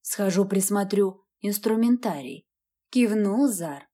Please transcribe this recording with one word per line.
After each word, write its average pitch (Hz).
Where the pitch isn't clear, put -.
"Схожу 190
присмотрю 196
инструментарий", 214
кивнул 214
Зар. 165